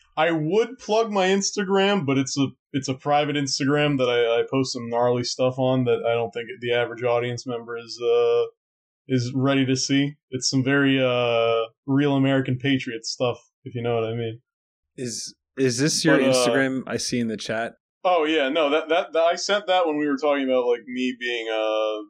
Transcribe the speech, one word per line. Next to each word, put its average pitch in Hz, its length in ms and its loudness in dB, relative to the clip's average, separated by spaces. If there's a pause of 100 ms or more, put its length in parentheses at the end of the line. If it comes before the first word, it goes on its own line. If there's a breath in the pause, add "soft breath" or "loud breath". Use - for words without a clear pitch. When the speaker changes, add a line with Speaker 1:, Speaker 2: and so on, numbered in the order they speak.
(180 soft breath)
Speaker 1:
I 165 140 2
would 190 460 0
plug 220 320 0
my 190 180 0
Instagram, 196 760 0
but 135 120 0
it's 135 200 -2
a, 135 100 2 (260)
it's 139 160 -4
a 131 60 -4
private 143 420 0
Instagram 143 640 0
that 123 100 2
I, 117 320 2
I - 100 -4
post 131 220 0
some 117 160 -10
gnarly 120 340 2
stuff 127 340 -2
on 131 280 2
that 117 200 2
I 117 100 2
don't 117 160 -2
think 117 180 -10 (100)
the 120 140 -2
average 120 300 -2
audience 120 440 -2
member 117 300 -8
is, 117 260 -14
uh, 120 400 4 (640)
is 127 260 -2
ready 135 340 2
to 131 100 2
see. 139 380 0 (160)
It's 127 180 -4
some 135 160 2
very, 135 360 2
uh, 117 600 2 (240)
real 139 320 2
American 135 400 2
patriot 131 480 -2
stuff, 120 320 -2 (260)
if 107 100 -14
you 117 80 -8
know 120 140 -2
what 113 140 0
I 113 60 -6
mean. 117 260 -8 (560)
Speaker 2:
Is, 120 360 -10 (240)
is 131 200 0
this 151 280 0
your 156 120 6
Speaker 1:
But, 131 120 4
uh, 131 40 4
Speaker 2:
Instagram 127 540 2
I 117 80 -6
see 123 240 -4
in 117 80 -2
the 107 80 -4
chat? 110 380 -6 (320)
Speaker 1:
Oh 175 180 4
yeah, 151 240 2
no, 147 220 2
that, 156 180 0
that, 170 260 -2
that, 165 100 2
I 175 120 2
sent 202 320 -2
that 185 180 2
when 151 120 0
we 147 100 -2
were 139 100 0
talking 143 280 0
about, 127 200 2
like, 120 220 2
me 127 320 -4
being 120 300 -4
a 107 500 -2 (100)